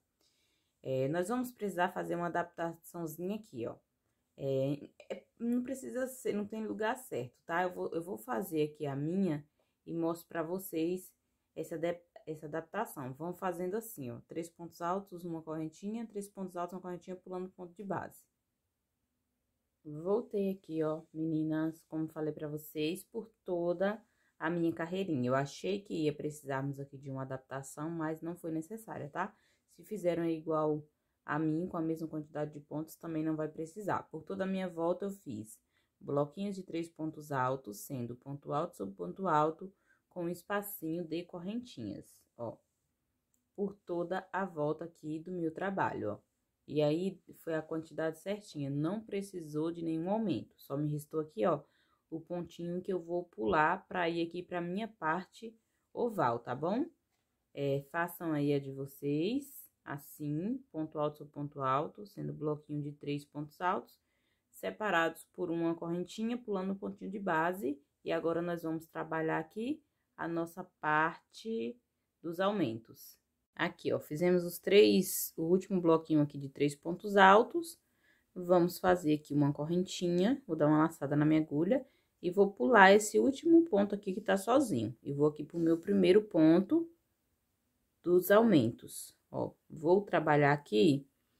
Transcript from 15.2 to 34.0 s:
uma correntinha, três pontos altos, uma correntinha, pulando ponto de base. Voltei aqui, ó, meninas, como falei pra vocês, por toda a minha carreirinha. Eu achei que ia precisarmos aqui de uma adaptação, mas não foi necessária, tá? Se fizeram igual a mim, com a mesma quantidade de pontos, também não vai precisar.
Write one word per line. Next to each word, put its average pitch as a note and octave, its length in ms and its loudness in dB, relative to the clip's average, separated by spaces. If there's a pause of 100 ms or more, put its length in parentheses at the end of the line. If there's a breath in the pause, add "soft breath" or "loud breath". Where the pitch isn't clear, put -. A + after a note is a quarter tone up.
uma E3 180 -6
correntinha, D#3+ 640 -8
três G3+ 220 -10
pontos F#3 300 -10
altos, F3 160 -4
uma F#3 80 -12
correntinha, F3+ 340 -10
pulando F#3 360 -10
ponto F3 220 -18
de G#3+ 100 -14
base. - 420 -8 (1600)
Voltei G3 640 -2
aqui, D#3+ 320 -6
ó, D#3 180 -2 (120)
meninas, D#3+ 720 -2
como D#3+ 260 -6
falei D#3 240 -4
pra D3+ 160 -8
vocês, D3+ 560 -4
por G#3+ 240 -10 (160)
toda F3+ 560 0 (360 soft breath)
a D#3 120 -2
minha E3 240 0
carreirinha. E3 560 -2
Eu C3 60 4
achei F#3 460 -2
que E3 240 -4
ia D3 80 2
precisarmos C#3 640 -6
aqui C#3 200 -12
de C#3 120 -14
uma C3 120 -6
adaptação, C3+ 680 -10
mas D#3+ 320 -6
não E3+ 140 -8
foi E3+ 160 -10
necessária, D#3+ 580 -8
tá? F3+ 240 -6 (420 soft breath)
Se E3+ 80 -20
fizeram E3+ 400 0
igual D#3 640 0 (380)
a D3 140 -2
mim, D#3+ 280 0
com - 80 -8
a E3+ 60 -2
mesma D#3+ 260 -2
quantidade D3+ 460 -6
de D3 60 -16
pontos, D3+ 360 -8
também D#3+ 280 -6
não D#3+ 120 0
vai D3+ 140 -2
precisar. D#3+ 540 -4